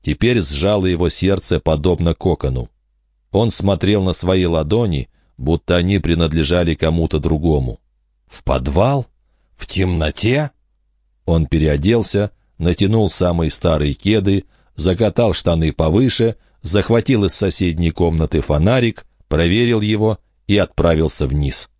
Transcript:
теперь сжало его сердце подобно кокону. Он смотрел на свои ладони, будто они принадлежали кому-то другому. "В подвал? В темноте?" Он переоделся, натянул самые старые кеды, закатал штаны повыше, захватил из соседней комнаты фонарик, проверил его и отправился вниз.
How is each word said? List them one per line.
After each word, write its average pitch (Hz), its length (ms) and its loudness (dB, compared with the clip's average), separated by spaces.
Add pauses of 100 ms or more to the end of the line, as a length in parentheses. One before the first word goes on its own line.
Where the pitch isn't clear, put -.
теперь 110 380 0
сжало 92 460 0
его 87 220 0
сердце 92 520 -2
подобно 82 540 0
кокону. 67 540 -4 (640)
Он 107 180 2
смотрел 95 540 0
на 92 80 0
свои 92 340 0
ладони, 82 640 0 (280)
будто 80 400 0
они 92 220 2
принадлежали 82 760 0
кому-то 80 440 -2
другому. 76 640 -2 (460)
"В - 180 -20
подвал? 76 640 0 (500)
В - 100 -12
темноте?" 92 840 -2 (760)
Он 82 200 2
переоделся, 90 840 0 (280)
натянул 95 500 2
самые 85 420 0
старые 76 440 -2
кеды, 98 500 0 (320)
закатал 95 560 0
штаны 82 400 0
повыше, 113 640 0 (260)
захватил 104 600 2
из 95 100 -2
соседней 85 560 0
комнаты 80 500 0
фонарик, 110 680 0 (220)
проверил 107 520 2
его 107 380 0 (280)
и 98 100 2
отправился 80 720 0
вниз. 69 540 -4